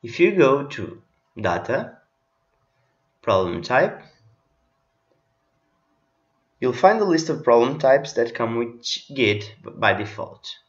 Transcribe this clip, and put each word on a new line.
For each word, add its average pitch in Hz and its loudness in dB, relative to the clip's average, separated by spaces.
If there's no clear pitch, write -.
If 113 -12
you 196 4
go 139 4
to - -12
Data, - -4
Problem 92 0
Type, 151 0
you'll 127 0
find 202 4
a 208 2
list 160 0
of - -6
problem 120 4
types 135 2
that 120 -2
come 117 -4
with 117 -8
Git 107 0
by - 0
default. - -10